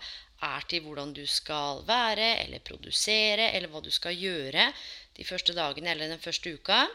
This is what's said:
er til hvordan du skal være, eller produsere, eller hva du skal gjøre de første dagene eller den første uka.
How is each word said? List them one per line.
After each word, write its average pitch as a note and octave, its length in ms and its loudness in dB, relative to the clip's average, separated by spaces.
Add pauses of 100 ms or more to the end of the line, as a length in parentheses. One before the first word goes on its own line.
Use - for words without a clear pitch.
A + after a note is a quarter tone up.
(440)
er C#3+ 260 -2
til E3 160 -2
hvordan D3 300 -6
du C#3+ 120 -10
skal D3 600 -2
være, A3+ 420 4 (160)
eller - 180 -10
produsere, G#3+ 880 2
eller F3 200 -2
hva D3+ 120 -10
du D3 80 -8
skal F3 240 0
gjøre F3 560 2 (460)
de - 100 -10
første F3+ 280 0
dagene D#3 360 0
eller D#3 240 -2
den D#3+ 80 -12
første E3 320 -4
uka. G#3 260 4 (140)